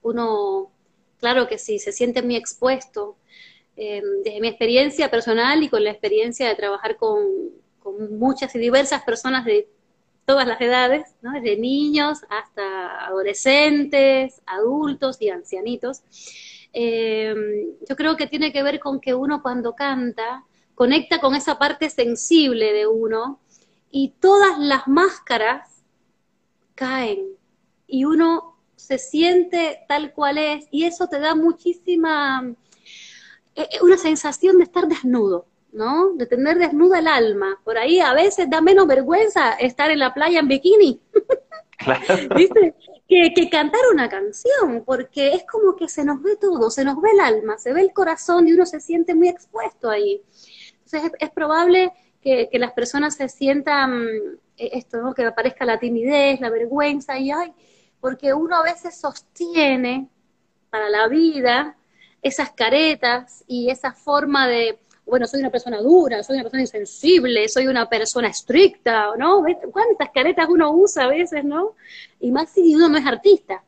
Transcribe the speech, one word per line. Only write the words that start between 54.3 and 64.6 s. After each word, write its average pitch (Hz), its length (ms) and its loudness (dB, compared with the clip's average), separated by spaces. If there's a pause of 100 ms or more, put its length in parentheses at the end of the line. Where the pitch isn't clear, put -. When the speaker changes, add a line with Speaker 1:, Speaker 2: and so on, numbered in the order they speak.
Speaker 1:
eh, 233 160 -8
esto, 247 280 -10
¿no? 254 120 -6
Que 247 120 -2
aparezca 233 400 -4
la 220 140 -2
timidez, 254 600 0
la 247 120 -6
vergüenza, 269 680 -2
y 269 120 -4
ay, 339 200 -6 (480)
porque 269 340 -2
uno 330 240 -2
a 320 60 2
veces 339 360 -6
sostiene 269 1080 -2 (640)
para 214 180 -4
la 214 200 2
vida 294 680 0 (440)
esas 277 300 -4
caretas 254 960 -2
y 247 220 -4
esa 262 240 -8
forma 285 540 0
de, 233 320 -2 (260)